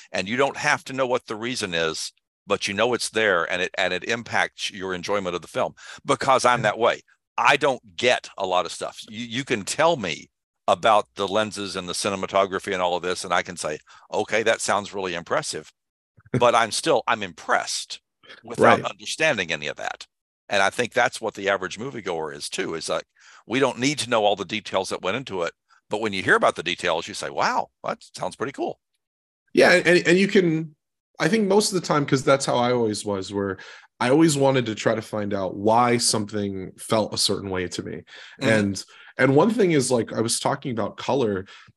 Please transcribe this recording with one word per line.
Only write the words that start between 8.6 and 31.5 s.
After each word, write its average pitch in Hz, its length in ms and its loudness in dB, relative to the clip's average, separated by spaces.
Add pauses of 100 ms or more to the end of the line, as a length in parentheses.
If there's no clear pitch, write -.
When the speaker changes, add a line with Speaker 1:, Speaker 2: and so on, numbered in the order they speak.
Speaker 1:
of 85 60 -8
stuff. - 280 -10 (100)
You, 110 160 -10
you 120 180 -4
can 113 200 -2
tell 165 320 2
me 87 340 -6 (380)
about 104 480 4
the 98 120 -2
lenses 101 480 -2
and 90 140 -8
the 82 40 -6
cinematography 98 800 0
and 92 80 -2
all 90 140 2
of 82 80 -4
this, 90 200 -4
and 87 100 -2
I 90 100 2
can 90 140 -10
say, 78 220 -6 (340)
"Okay, 107 300 0
that 107 180 2
sounds 101 320 -2
really 95 220 -4
impressive." 85 600 -6
Speaker 2:
<laughs> - 640 -10
Speaker 1:
But 120 160 6
I'm 113 160 2
still, 143 360 0
I'm 113 140 -2
impressed - 800 -6 (420)
without - 380 4
Speaker 2:
Right. - 100 -6
Speaker 1:
understanding 104 600 -2
any 76 160 -4
of 65 100 -6
that. - 300 -10 (420)
And 101 140 2
I 98 80 4
think 120 220 -2
that's 123 280 0
what 107 140 -4
the 98 120 -4
average 92 300 -2
moviegoer 92 580 -8
is 73 140 -10
too, 117 240 -6
is 80 160 -8
like, 82 140 -2 (420)
we 120 140 -2
don't 131 180 2
need 135 220 0
to 117 100 -6
know 110 160 2
all 104 100 4
the 98 80 -6
details 95 460 -4
that 95 140 -6
went 92 140 0
into 101 260 -6
it. 82 100 -4 (380)
But 107 100 -2
when 110 100 0
you 95 120 -4
hear 151 120 4
about 160 200 2
the 87 80 -8
details, 85 440 -2
you - 60 -12
say, - 160 -8
"Wow, 151 400 -2 (140)
that - 160 -6 (160)
sounds - 200 -8
pretty 135 180 -6
cool." - 260 -8 (760)
Speaker 2:
Yeah, 135 200 6
and, 170 340 4
and 175 100 6
you 196 100 4
can, 165 480 2 (440)
I 156 80 0
think 208 200 2
most 202 240 4